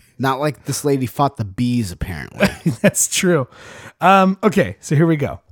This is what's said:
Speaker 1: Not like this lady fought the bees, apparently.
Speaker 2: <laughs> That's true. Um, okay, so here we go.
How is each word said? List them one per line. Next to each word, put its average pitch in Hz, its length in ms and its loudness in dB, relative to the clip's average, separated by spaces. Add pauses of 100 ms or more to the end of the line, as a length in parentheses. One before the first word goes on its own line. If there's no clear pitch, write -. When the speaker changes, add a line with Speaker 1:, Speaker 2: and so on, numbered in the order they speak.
(180)
Speaker 1:
Not 131 220 -2
like 147 260 -4
this 143 200 -6
lady 139 220 0
fought 143 300 -2
the - 60 -6
bees, 117 480 -2
apparently. 85 560 -4 (240)
Speaker 2:
<laughs> 113 100 -10
That's - 320 0
true. 170 340 0 (520)
Um, 190 440 4
okay, 165 360 0
so - 160 -2
here 160 120 4
we 165 100 2
go. 123 240 -6 (100)